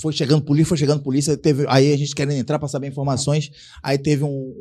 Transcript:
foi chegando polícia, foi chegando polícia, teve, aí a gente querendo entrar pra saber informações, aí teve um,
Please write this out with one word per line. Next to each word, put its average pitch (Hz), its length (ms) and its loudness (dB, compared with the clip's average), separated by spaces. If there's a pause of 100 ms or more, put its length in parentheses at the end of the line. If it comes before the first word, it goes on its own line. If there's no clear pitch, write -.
foi 156 120 -2
chegando 147 320 2
polícia, 151 240 2
foi 180 80 0
chegando 147 260 0
polícia, 143 340 0
teve, 143 320 2
aí 135 240 6
a 147 40 4
gente 143 180 -2
querendo 143 240 -2
entrar 147 200 -2
pra 147 100 -6
saber 139 200 -6
informações, 139 640 -2 (320)
aí 139 140 0
teve 143 280 0
um, 135 360 -6